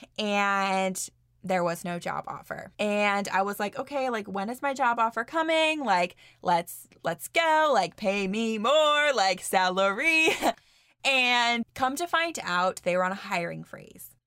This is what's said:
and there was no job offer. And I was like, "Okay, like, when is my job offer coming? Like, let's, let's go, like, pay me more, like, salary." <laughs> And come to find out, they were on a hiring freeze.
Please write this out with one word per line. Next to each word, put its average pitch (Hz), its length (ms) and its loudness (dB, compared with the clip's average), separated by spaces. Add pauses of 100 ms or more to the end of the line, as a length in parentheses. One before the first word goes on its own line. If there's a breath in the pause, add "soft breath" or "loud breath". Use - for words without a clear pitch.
(180)
and 196 920 -2 (360)
there 180 200 0
was 175 220 -4
no 175 140 -6
job 170 280 -6
offer. - 520 -12
And 208 480 0
I 190 160 0
was 202 160 -6
like, 208 180 -6
"Okay, 269 320 -4
like, 214 180 -6
when 196 220 -6
is 247 140 -10
my 277 100 -2
job 240 240 0
offer 226 260 -2
coming? 320 600 0
Like, 185 320 2 (260 loud breath)
let's, - 460 -2 (160)
let's 165 240 -6
go, 311 440 2
like, 190 240 0
pay 202 320 -2
me 220 300 -2
more, 294 560 4
like, 190 280 0
salary." 196 880 4 (100)
<laughs> - 0 - (680 soft breath)
And 240 560 2 (120)
come 262 220 0
to 349 100 -4
find 330 340 -2
out, 180 420 0
they 180 140 0
were 185 60 2
on 185 80 0
a - 20 -4 (160)
hiring 170 340 -6
freeze. - 460 -20 (180)